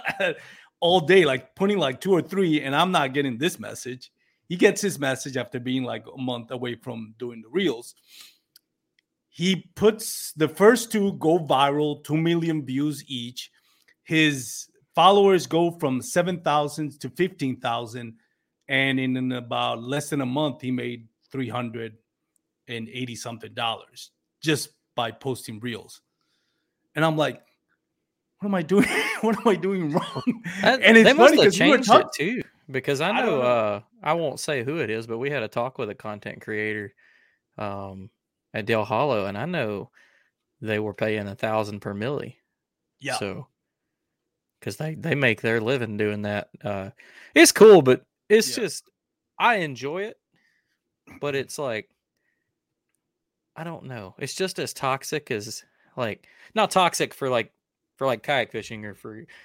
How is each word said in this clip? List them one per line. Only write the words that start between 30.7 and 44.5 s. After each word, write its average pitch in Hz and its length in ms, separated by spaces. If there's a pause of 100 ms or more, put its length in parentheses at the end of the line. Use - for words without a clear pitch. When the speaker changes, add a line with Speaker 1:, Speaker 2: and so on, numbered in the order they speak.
Speaker 1:
And 220 140
it's 226 120
Speaker 2:
they 254 40
must 302 220
Speaker 1:
funny 233 80
Speaker 2:
have 196 100
Speaker 1:
'cause 170 80
we 165 80
were 285 80
Speaker 2:
changed 233 140
it 302 120
Speaker 1:
talk- - 120
Speaker 2:
too, 147 280 (280)
because 131 300
I 170 100
Speaker 1:
I 214 100
don't 247 60
Speaker 2:
know, 156 140
Speaker 1:
know. 123 60
Speaker 2:
uh, 110 340 (220)
I 151 120
won't 165 260
say 135 240
who 147 140
it 117 120
is, 110 160
but 113 120
we 139 120
had 139 140
a 107 40
talk 120 300
with 110 120
a 101 40
content - 460
creator, 107 520 (640)
um, 98 540 (440)
at 110 100
Dale 110 200
Hollow, 110 420
and 101 100
I 107 80
know 127 460 (720)
they 107 160
were 107 160
paying 107 340
a 98 60
thousand 107 460
per 104 140
milli. 123 420 (640)
Speaker 1:
Yeah. 135 180
Speaker 2:
So, 101 300 (1120)